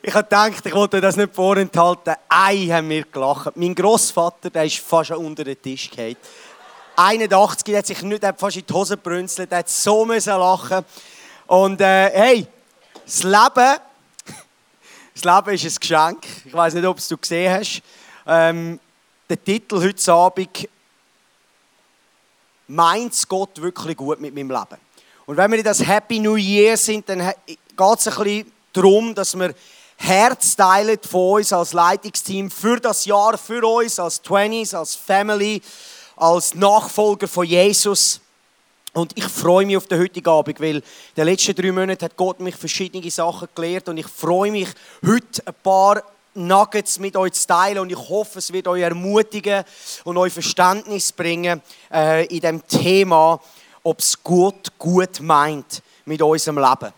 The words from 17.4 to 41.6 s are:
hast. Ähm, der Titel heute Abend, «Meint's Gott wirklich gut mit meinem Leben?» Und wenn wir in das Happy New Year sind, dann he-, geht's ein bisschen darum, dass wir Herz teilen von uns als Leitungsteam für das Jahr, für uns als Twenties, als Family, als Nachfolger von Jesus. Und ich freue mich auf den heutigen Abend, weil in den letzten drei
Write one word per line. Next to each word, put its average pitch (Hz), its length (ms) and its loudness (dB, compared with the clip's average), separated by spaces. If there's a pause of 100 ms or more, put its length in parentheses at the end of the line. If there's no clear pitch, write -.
hast. 196 300 -6 (420)
Ähm, 165 540 0 (500)
der - 140 -6
Titel 196 400 -2
heute 190 300 0
Abend, 185 540 0 (2000)
«Meint's 170 600 0
Gott 190 340 -6
wirklich 165 360 -10
gut 143 220 -6
mit 139 140 -14
meinem 139 160 -10
Leben?» 120 320 -8 (460)
Und 147 100 -4
wenn 196 140 4
wir 226 80 0
in 220 40 -4
das 208 220 0
Happy 208 320 0
New 214 200 0
Year 208 380 4
sind, 214 320 -4
dann 185 140 -6
he-, 185 140 -4 (100)
geht's 190 640 0
ein 190 160 -6
bisschen 208 280 -4 (220)
darum, 202 400 4
dass 190 240 -6
wir 180 160 -4 (500)
Herz 214 520 2
teilen 202 420 4 (100)
von 185 300 2
uns 208 160 0
als 170 200 -2
Leitungsteam 190 760 -2
für 233 300 -2
das 233 260 -2
Jahr, 202 320 2
für 226 260 -6
uns 226 360 0
als 170 200 -6
Twenties, 208 540 -2
als 165 220 -8
Family, 208 640 -2 (540)
als 165 400 2
Nachfolger 202 720 2
von 175 180 -4
Jesus. 196 760 2 (720)
Und 165 220 -6
ich 196 100 -8
freue 180 380 2
mich 196 140 0
auf 185 80 -4
den 170 140 -2
heutigen 175 280 -2
Abend, 156 320 0
weil 151 180 -4
in 139 60 -8 (320)
den 156 100 0
letzten 190 280 0
drei 185 180 -2